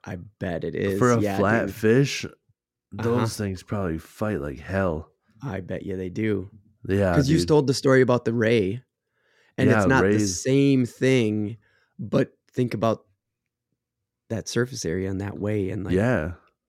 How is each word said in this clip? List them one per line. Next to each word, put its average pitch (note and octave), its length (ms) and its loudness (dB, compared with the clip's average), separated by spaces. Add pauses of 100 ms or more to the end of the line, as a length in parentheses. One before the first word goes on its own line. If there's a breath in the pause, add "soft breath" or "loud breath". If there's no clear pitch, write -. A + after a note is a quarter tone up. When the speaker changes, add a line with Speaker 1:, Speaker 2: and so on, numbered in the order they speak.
Speaker 1:
I G2+ 120 -12
bet F2+ 480 -8
it D#2+ 100 -6
is. G2 240 -2
Speaker 2:
For B2 140 4
a A#2 80 2
Speaker 1:
Yeah, G2+ 180 -2
Speaker 2:
flat G#2 280 2
Speaker 1:
dude. G2 80 -10
Speaker 2:
fish, B2 500 2 (680)
those A2+ 240 -2
Speaker 1:
Uh-huh. A2+ 100 0
Speaker 2:
things G2+ 360 -6
probably F#2 360 -4
fight G#2 420 -6
like C#2 180 -8
hell. E2 540 -4 (300)
Speaker 1:
I G2 180 -8
bet F2 240 -12
you F#2+ 120 -8
they F#2 120 -8
do. G2 420 -4 (380)
Speaker 2:
Yeah, F#2+ 260 2
Speaker 1:
'Cause C3+ 140 2
you E3 100 4
Speaker 2:
dude. - 100 0
Speaker 1:
told D3+ 180 4
the C3+ 80 0
story C3 260 4
about A#2+ 240 2
the A2+ 80 -2
ray, A2+ 500 0 (760)
and B2+ 100 4
Speaker 2:
Yeah, A2+ 120 6
Speaker 1:
it's F#2+ 80 4
not C3 140 6
the F#2+ 80 4
Speaker 2:
rays. G#2 300 0
Speaker 1:
same C3+ 460 4
thing, A2+ 720 0 (400)
but A#2+ 400 -2 (120)
think B2 240 -2
about A2 300 0 (1300)
that A2 180 -6
surface B2 360 -4
area F#2 260 -4
and F#2+ 120 -6
that G2+ 160 -8
way, G2+ 320 -2
and, - 140 -8
like, F2+ 100 -2
Speaker 2:
Yeah. F#2 400 0 (340)